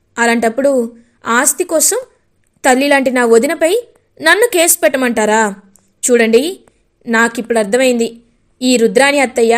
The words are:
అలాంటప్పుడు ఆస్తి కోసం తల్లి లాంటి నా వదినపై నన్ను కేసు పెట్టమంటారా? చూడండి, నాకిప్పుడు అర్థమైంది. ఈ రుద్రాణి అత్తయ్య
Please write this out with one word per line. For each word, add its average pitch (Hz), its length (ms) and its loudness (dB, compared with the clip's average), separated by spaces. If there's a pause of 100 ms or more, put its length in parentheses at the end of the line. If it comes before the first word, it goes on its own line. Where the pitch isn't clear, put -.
(180)
అలాంటప్పుడు 233 540 0 (540)
ఆస్తి 254 380 -2
కోసం 349 360 -2 (640)
తల్లి 254 240 2
లాంటి 277 240 2
నా 247 140 0
వదినపై 311 480 2 (460)
నన్ను 359 280 2
కేసు 339 320 0
పెట్టమంటారా? 226 640 0 (640)
చూడండి, 233 380 2 (640)
నాకిప్పుడు 233 540 -2
అర్థమైంది. 233 480 0 (540)
ఈ 254 160 0
రుద్రాణి 254 420 2
అత్తయ్య 233 380 0